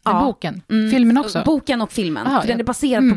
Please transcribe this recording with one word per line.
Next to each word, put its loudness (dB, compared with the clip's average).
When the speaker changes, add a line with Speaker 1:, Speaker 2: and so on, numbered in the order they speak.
Speaker 1:
Ja. 0
Speaker 2:
Är 2
boken? -6
Speaker 1:
Mm. 0
Speaker 2:
Filmen 4
också? -2
Speaker 1:
Boken 0
och -4
filmen, -4
Speaker 2:
Aha, 2
Speaker 1:
för -2
den -2
Speaker 2:
ja. -4
Speaker 1:
är -6
baserad 0
Speaker 2:
Mm. 4